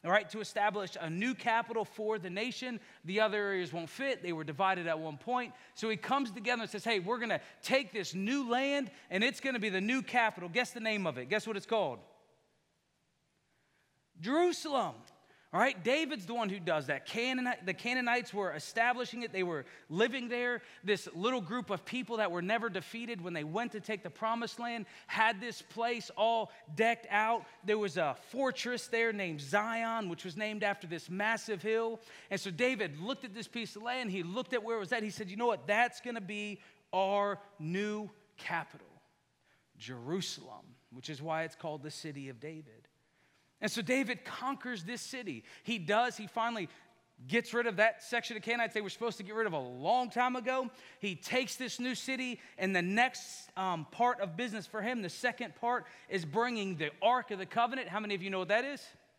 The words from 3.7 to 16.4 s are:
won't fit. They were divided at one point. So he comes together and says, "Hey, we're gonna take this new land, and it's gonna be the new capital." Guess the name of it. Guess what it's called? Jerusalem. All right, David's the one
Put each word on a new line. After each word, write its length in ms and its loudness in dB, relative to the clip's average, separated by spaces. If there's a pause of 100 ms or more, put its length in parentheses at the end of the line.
won't 180 -6
fit. 320 -2
They 120 -2
were 100 -4
divided 420 0
at 140 0
one 180 -6
point. 360 -2 (220)
So 140 -2
he 60 2
comes 340 0
together 340 0
and 60 -6
says, 140 -8
"Hey, 160 2
we're 200 0
gonna 200 0 (220)
take 320 2
this 200 -2
new 360 2
land, 420 2 (180)
and 140 2
it's 160 2
gonna 200 0
be 100 2
the 120 2
new 200 2
capital." 480 2
Guess 220 0
the 100 -8
name 260 2
of 100 -2
it. 120 -6
Guess 180 2
what 80 -2
it's 100 -6
called? 340 2 (2250)
Jerusalem. 760 4 (580)
All 80 6
right, 200 4
David's 440 2
the 80 -6
one 160 0